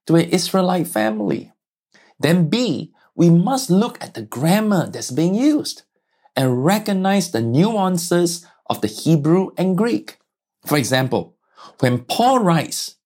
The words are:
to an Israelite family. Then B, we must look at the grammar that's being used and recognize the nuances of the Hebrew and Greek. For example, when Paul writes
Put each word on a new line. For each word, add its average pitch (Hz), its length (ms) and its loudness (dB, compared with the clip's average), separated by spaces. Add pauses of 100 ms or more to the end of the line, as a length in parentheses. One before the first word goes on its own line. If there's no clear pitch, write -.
to 160 80 4
an 170 140 4
Israelite 180 580 0
family. - 640 -4 (680)
Then 165 280 2
B, 208 460 -2 (220)
we 170 140 4
must 175 400 2
look 208 340 0
at - 100 -16
the 113 80 -12
grammar 175 680 0
that's - 240 -12
being 165 240 0
used 294 480 -2 (520)
and 127 300 0
recognize 196 680 0
the 113 100 -2
nuances 175 1040 0 (220)
of - 140 -4
the 104 60 -2
Hebrew 165 680 0
and 180 200 0
Greek. 226 400 -4 (480)
For 147 120 0
example, 120 600 -2 (420)
when 123 200 2
Paul 247 400 2
writes 170 560 -2 (100)